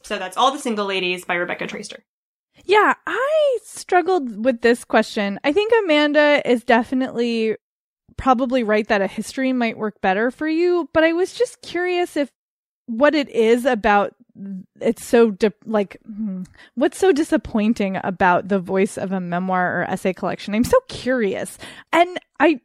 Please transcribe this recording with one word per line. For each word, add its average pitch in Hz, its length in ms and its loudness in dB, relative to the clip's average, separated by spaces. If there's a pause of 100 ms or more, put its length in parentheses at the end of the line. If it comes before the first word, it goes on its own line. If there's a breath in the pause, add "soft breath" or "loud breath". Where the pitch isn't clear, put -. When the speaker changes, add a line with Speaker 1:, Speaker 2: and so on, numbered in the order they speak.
Speaker 1:
So 208 160 -8
that's 185 160 -10
All 254 160 2
the 285 80 -8
Single 214 260 -4
Ladies 185 380 -4
by 180 120 -4
Rebecca 175 300 -4
Traister. - 380 -14 (600 soft breath)
Speaker 2:
Yeah, 370 300 4 (120)
I 539 560 0
struggled 320 800 -2
with 247 160 0
this 240 240 2
question. 208 640 -2
I 294 80 0
think 415 180 2 (140)
Amanda 294 580 4
is 240 220 0
definitely 233 920 0 (640)
probably 254 460 2
right 214 260 2
that 208 120 2
a 190 60 0
history 262 460 -4
might 240 240 -2
work 214 240 -8
better 208 300 0
for 302 180 -6
you, 339 420 0
but 320 140 4
I 330 80 2
was 359 200 -2
just - 280 -4
curious 359 560 -4
if 285 120 -2 (580)
what 277 280 2
it 285 140 0
is 233 340 2
about 208 500 2 (640)
it's - 260 -4
so 233 260 4
de-, 202 220 0 (120)
like, 208 400 -2
hmm, 202 380 -8 (320 soft breath)
what's 277 220 0
so 381 140 4
disappointing 214 920 0
about 180 440 2
the 196 120 0
voice 190 380 -2
of 190 140 -6
a 190 80 -2
memoir 180 640 -2
or - 20 -2
essay 190 300 -4
collection? - 420 -6
I'm 226 80 2
so 508 240 4
curious. 226 680 -4 (340 loud breath)
And 349 260 2 (220)
I, 294 260 2